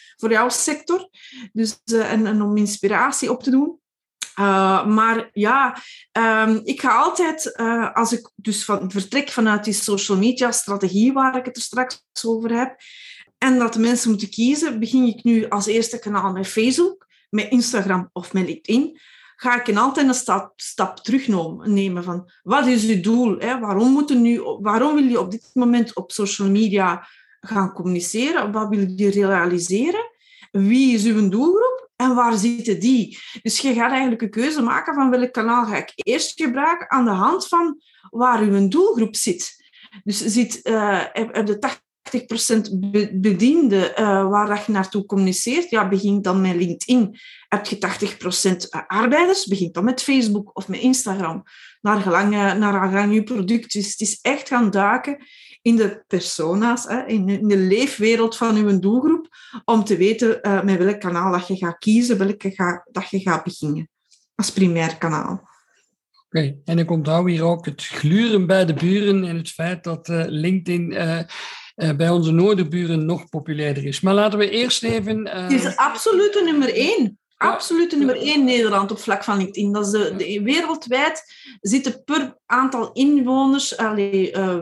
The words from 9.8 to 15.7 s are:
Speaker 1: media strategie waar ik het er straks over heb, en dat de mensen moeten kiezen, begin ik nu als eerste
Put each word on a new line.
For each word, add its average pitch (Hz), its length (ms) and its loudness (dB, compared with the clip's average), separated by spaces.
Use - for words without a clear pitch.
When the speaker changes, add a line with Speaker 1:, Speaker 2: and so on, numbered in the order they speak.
Speaker 1:
media 247 340 2
strategie 202 600 0
waar 262 240 0
ik 254 80 -4
het 247 120 -12
er 233 60 -10
straks 254 420 -6
over 226 320 -2
heb, 247 180 -4
en 254 200 2
dat 233 140 0
de 226 60 -2
mensen 240 320 2
moeten 208 200 -2
kiezen, 269 480 0
begin 247 260 2
ik 233 200 0
nu 226 240 2
als 202 180 -2
eerste 226 320 0